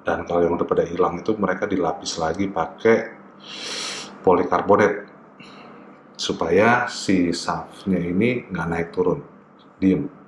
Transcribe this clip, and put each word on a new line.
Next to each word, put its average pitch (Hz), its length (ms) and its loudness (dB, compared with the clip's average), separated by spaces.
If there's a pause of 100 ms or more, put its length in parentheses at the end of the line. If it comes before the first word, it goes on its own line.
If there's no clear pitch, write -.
Dan 85 240 -4
kalau 85 160 2
yang 85 160 0
udah 85 80 0
pada 87 160 2
hilang 85 400 0
itu, - 160 -2
mereka 95 240 -2
dilapis 87 560 -4
lagi 90 320 -2
pakai 113 560 2 (1120)
polikarbonat 92 960 2 (1040)
supaya 101 720 2
si 87 400 0
shaftnya 87 720 -4
ini 104 480 0
nggak 85 160 -4
naik 85 240 -4
turun, 92 320 0 (560)
diem. 90 320 2 (160)